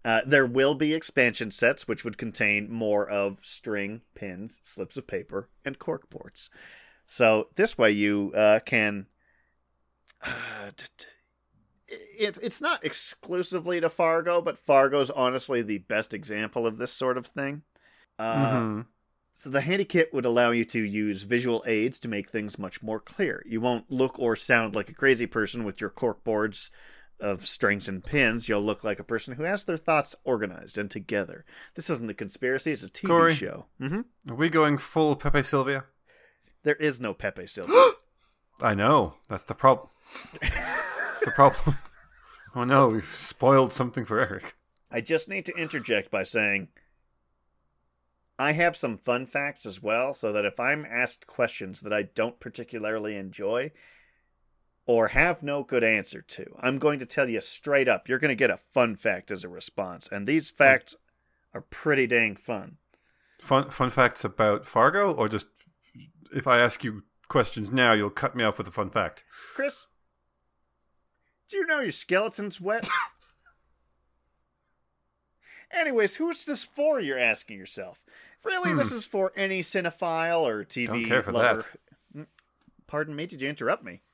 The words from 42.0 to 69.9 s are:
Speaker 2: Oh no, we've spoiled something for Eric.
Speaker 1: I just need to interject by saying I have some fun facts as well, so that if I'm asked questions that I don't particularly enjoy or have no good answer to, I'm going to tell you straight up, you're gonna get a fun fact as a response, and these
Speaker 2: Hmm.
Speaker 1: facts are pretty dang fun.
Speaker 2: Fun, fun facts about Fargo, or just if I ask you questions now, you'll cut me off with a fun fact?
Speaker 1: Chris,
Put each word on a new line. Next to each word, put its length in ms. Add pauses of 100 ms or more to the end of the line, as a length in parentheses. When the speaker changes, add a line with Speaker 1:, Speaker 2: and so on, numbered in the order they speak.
Speaker 2:
Oh 100
no, 240
we've 160
spoiled 680
something 320
for 120
Eric. 360 (360)
Speaker 1:
I 120
just 260
need 180
to 100
interject 540
by 120
saying 460 (1700)
I 140
have 240
some 220
fun 280
facts 400
as 160
well, 300
so 200
that 140
if 140
I'm 280
asked 380
questions 560
that 120
I 80
don't 380
particularly 760
enjoy 560 (1120)
or 220
have 340
no 220
good 200
answer 380
to, 240 (140)
I'm 180
going 220
to 60
tell 220
you 140
straight 460
up, 200
you're 100
gonna 160
get 160
a 60 (160)
fun 240
fact 340
as 140
a 60
response, 600
and 160
these 240
Speaker 2:
Hmm. 60
Speaker 1:
facts 400 (560)
are 80
pretty 460
dang 300
fun. 420 (600)
Speaker 2:
Fun, 300
fun 220
facts 340
about 400
Fargo, 480
or 160
just 180 (840)
if 140
I 140
ask 240
you 180 (260)
questions 420
now, 220
you'll 160
cut 260
me 100
off 120
with 120
a 40
fun 180
fact? 340 (300)
Speaker 1:
Chris, 320 (1600)